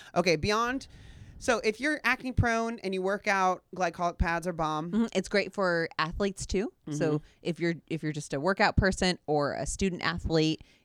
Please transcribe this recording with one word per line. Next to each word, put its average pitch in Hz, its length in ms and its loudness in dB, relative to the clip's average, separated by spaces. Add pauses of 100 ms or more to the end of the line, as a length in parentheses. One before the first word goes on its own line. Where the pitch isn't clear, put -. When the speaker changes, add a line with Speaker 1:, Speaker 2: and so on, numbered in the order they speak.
(160)
Speaker 1:
okay, 175 200 4
beyond, 226 520 0 (500)
so 233 260 0
if 220 160 0
you're 294 240 -2
acne 254 280 -2
prone 226 480 0
and 190 120 -6
you 185 120 -2
work 196 240 -2
out, 190 360 2 (120)
glycolic 175 420 -2
pads 170 300 0
are 180 60 0
bomb. 156 380 -2
Speaker 2:
Mm-hmm. 226 220 2
It's 185 160 0
great 196 240 0
for 170 360 0 (100)
athletes 185 480 -2
too. 208 260 -2 (180)
So 151 220 0
Speaker 1:
Mm-hmm. 151 40 2 (260)
Speaker 2:
if 165 160 -4
you're, 170 160 0 (120)
if 160 140 -4
you're 151 120 -2
just 151 200 -8
a 139 60 -2
workout 190 380 2
person 185 500 2
or 143 260 2
a - 140 -4
student 185 340 -2
athlete, 160 600 2 (220)